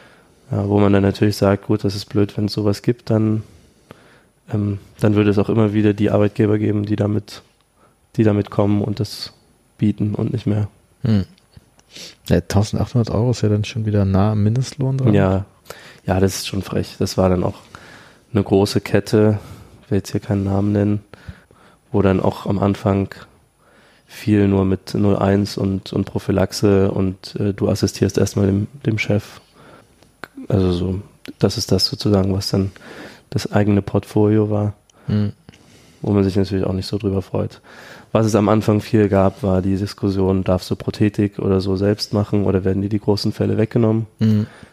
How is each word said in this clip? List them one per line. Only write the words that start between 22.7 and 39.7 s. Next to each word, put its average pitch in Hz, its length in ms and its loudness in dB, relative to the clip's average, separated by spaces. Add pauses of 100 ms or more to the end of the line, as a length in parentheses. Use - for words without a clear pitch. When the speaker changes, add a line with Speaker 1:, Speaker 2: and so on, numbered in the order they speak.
Speaker 1:
viel 104 400 0
nur 98 160 2
mit 95 300 -2
null 101 240 2
eins 101 400 0
und, 95 340 -4
und 101 140 -2
Prophylaxe 98 840 0
und, - 460 -4
äh, 104 180 -2
du 101 140 -2
assistierst - 500 0
erstmal 101 280 0
dem, 98 220 0 (180)
dem 110 120 0
Chef. - 440 -4 (1080)
Also 95 240 2
so, 92 300 -4 (380)
das 101 180 2
ist - 140 -4
das 95 160 2
sozusagen, 98 460 0
was 95 160 -4
dann 98 220 -2 (580)
das - 220 -6
eigene 101 300 2
Portfolio 104 680 0
war, 104 240 -2 (340)
Speaker 2:
Hm. 104 260 -2 (680)
Speaker 1:
wo 110 100 -2
man 101 120 4
sich 98 140 0
natürlich 95 280 0
auch 95 80 -2
nicht 95 140 -6
so 104 100 -6
drüber 98 240 -2
freut. 101 380 -6 (580)
Was 113 80 4
es 107 80 0
am 104 160 4
Anfang 107 320 2
viel 107 280 2
gab, 95 340 2
war 92 180 2
die 95 160 0